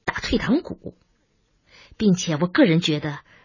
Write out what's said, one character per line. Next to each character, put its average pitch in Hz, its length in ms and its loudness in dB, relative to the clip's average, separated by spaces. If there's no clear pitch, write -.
打 - 100 -6
退 - 220 -4
堂 247 240 0
鼓， - 360 -14
并 202 160 4
且 175 220 -2
我 160 120 0
个 294 160 4
人 170 180 4
觉 151 180 -2
得 143 200 -8